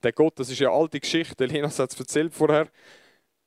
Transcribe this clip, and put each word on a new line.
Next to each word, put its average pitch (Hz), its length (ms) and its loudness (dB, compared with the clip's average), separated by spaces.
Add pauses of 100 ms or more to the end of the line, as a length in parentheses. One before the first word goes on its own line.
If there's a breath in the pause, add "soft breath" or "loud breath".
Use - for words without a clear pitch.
der 117 80 2
Gott, 160 260 2
das 127 120 -6
ist 127 100 -8
ja 131 80 4
eine 92 100 2
alte 160 220 0
Geschichte, - 340 -2
der 131 140 0
Lenas 147 320 -4
hat's - 180 -4
erzählt 156 340 -2
vorher. 151 360 2 (800 soft breath)